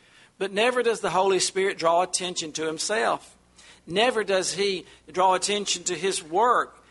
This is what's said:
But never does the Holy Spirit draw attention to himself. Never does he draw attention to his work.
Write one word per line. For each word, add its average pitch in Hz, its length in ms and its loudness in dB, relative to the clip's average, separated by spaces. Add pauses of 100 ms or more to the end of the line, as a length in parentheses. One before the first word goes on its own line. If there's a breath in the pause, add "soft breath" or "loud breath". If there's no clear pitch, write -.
(380 soft breath)
But 196 140 -4
never 240 300 2
does 226 180 0
the 190 100 0
Holy 185 280 4
Spirit 190 400 -2
draw 170 240 4
attention 180 500 -6
to 160 140 -4
himself. 180 720 -4 (500 loud breath)
Never 214 380 0
does 185 300 0
he 190 320 -2 (240 loud breath)
draw 185 240 4
attention 190 500 -2
to 180 100 -4
his 175 280 -4
work. 175 560 0 (120)